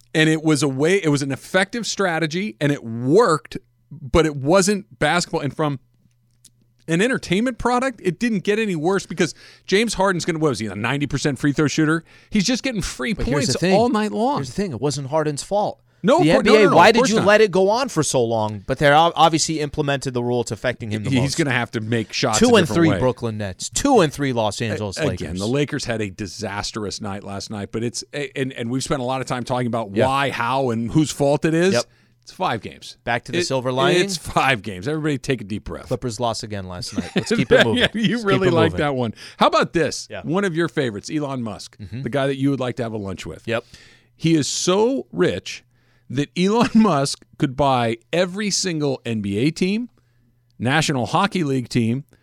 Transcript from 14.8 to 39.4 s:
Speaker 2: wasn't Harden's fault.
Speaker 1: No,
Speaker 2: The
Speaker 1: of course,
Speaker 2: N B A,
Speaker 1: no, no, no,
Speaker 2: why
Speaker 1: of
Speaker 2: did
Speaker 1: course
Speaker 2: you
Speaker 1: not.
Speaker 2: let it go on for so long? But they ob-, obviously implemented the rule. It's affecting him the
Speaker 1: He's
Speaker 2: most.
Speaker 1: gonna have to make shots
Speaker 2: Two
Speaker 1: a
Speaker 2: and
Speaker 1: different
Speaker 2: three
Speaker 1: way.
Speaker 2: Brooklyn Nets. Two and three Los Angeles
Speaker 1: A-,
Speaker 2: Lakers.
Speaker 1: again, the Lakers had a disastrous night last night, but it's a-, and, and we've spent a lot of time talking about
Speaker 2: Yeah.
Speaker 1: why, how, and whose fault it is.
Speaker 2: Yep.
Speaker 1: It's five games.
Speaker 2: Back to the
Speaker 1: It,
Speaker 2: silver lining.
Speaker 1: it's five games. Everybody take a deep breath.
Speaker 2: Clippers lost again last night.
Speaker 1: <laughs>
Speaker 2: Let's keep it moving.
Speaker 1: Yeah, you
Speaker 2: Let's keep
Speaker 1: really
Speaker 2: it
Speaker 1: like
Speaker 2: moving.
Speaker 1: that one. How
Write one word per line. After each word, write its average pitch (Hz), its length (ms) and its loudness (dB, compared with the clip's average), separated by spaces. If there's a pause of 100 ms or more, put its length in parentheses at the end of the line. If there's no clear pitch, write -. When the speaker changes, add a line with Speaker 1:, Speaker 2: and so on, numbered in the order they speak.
Speaker 2:
wasn't 139 260 -4
Harden's 151 360 -2
fault. 196 360 -4 (220)
Speaker 1:
No, 262 220 4
Speaker 2:
The 156 80 4
Speaker 1:
of - 40 6 (100)
course, - 20 4
Speaker 2:
N 214 60 6
B - 20 8
A, 220 40 8
Speaker 1:
no, 214 40 8
no, - 80 6
no, - 60 4
Speaker 2:
why 175 100 10
Speaker 1:
of 226 60 8
Speaker 2:
did - 80 4
Speaker 1:
course 262 80 2
Speaker 2:
you 214 80 2
Speaker 1:
not. - 80 2
Speaker 2:
let 208 160 8
it 214 100 4
go 190 180 4
on 240 200 0
for 156 140 0
so 131 200 2
long? 107 420 -2
But 135 140 -4
they 147 100 6
ob-, 160 280 6
obviously 156 420 4
implemented 143 540 -2
the 123 100 -2
rule. 123 160 0
It's 117 120 -2
affecting 113 400 -4
him 107 120 -4
the 101 60 -6
Speaker 1:
He's 131 120 2
Speaker 2:
most. 139 160 -2
Speaker 1:
gonna 135 140 0
have 120 200 -2
to 113 100 -4
make 113 320 -2
shots 117 260 0
Speaker 2:
Two 220 60 6
Speaker 1:
a - 100 6
Speaker 2:
and 208 60 8
Speaker 1:
different 156 160 0
Speaker 2:
three 165 140 4
Speaker 1:
way. 95 80 0
Speaker 2:
Brooklyn 117 380 -2
Nets. 98 320 -8
Two 269 300 2
and 156 120 4
three 139 200 -4
Los 110 300 -2
Angeles 104 360 -4
Speaker 1:
A-, - 100 -4
Speaker 2:
Lakers. 92 140 -4
Speaker 1:
again, 85 160 -8
the 98 100 -4
Lakers 139 380 -2
had 113 160 -2
a 104 80 -4
disastrous 101 920 -8
night 101 240 -8
last 98 260 -10
night, 101 220 -10
but 113 100 -4
it's 117 200 -6 (100)
a-, 143 220 -8
and, 131 180 -4
and 120 180 -6
we've 131 120 -4
spent 147 180 -2
a - 20 -6
lot 131 160 -4
of 123 80 -10
time 123 160 -6
talking 123 240 -2
about 113 260 -6
Speaker 2:
Yeah. 113 140 2
Speaker 1:
why, 135 220 0
how, 127 420 -2
and 113 180 -2
whose 156 220 2
fault 143 320 0
it 160 100 2
is. 175 200 2
Speaker 2:
Yep. - 100 2 (380)
Speaker 1:
It's - 100 -20
five 143 300 -4
games. - 420 -16
Speaker 2:
Back 120 220 -2
to 131 80 -14
the 170 60 0
Speaker 1:
It, 175 80 -2
Speaker 2:
silver 127 240 -2
lining. 143 340 2
Speaker 1:
it's 196 100 -6
five 135 460 0
games. 95 260 -8
Everybody 151 300 -2
take 127 240 -4
a - 20 -12
deep 98 220 -8
breath. 73 220 -12
Speaker 2:
Clippers 120 320 -6
lost 117 240 -4
again 101 260 -10
last 90 280 -10
night. - 140 -6
Speaker 1:
<laughs> - 40 -6
Speaker 2:
Let's - 200 -4
keep - 160 0
it 240 140 8
moving. 247 140 2
Speaker 1:
Yeah, 214 140 2
you 220 80 -4
Speaker 2:
Let's 220 200 0
keep 214 40 -6
Speaker 1:
really 190 240 2
Speaker 2:
it 170 40 2
Speaker 1:
like 165 180 4
Speaker 2:
moving. 151 140 -2
Speaker 1:
that 143 100 -2
one. 120 200 -2 (220)
How 226 100 4